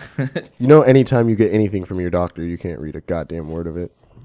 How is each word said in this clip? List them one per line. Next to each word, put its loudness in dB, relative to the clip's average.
You -2
know, 8
anytime 4
you 0
get 2
anything 0
from -8
your -4
doctor, -4
you -8
can't -10
read -12
a -12
goddamn -8
word -8
of -8
it. -10